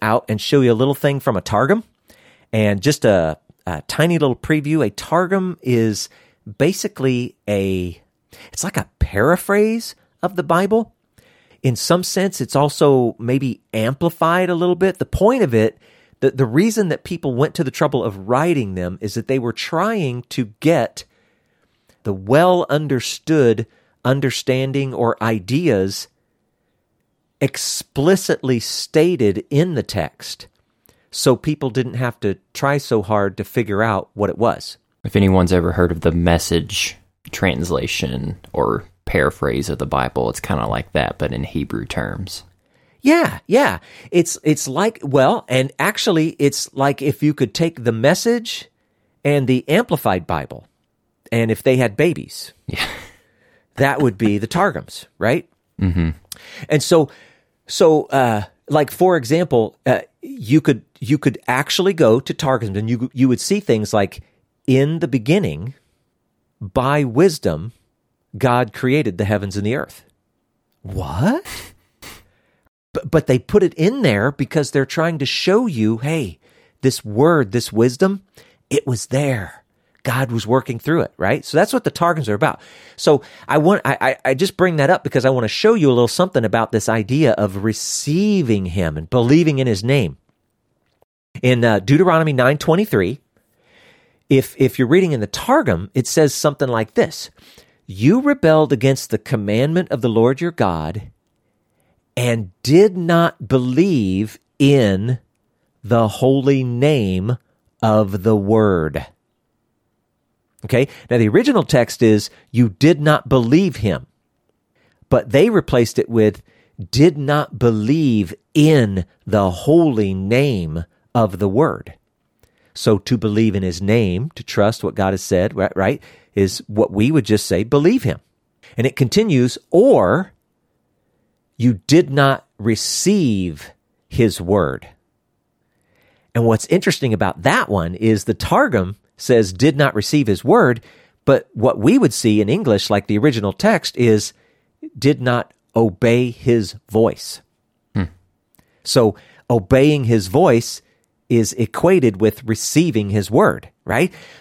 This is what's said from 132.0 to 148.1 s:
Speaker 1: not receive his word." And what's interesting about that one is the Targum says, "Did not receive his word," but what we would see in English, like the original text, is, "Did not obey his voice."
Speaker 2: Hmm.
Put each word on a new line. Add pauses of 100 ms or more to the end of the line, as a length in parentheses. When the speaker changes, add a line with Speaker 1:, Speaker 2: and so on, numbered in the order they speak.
Speaker 1:
not (120)
receive (360)
his
word." (1500)
And
what's
interesting
about
that
one
is
the
Targum (220)
says,
"Did
not
receive
his
word," (440)
but
what
we
would
see
in
English,
like
the
original
text,
is, (640)
"Did
not (220)
obey
his (140)
voice." (520)
Speaker 2:
Hmm. (800)